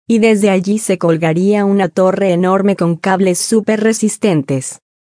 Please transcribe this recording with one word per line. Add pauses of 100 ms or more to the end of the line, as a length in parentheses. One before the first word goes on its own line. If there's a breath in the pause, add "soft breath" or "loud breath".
y
desde
allí
se
colgaría
una
torre
enorme
con
cables
súper
resistentes. (300)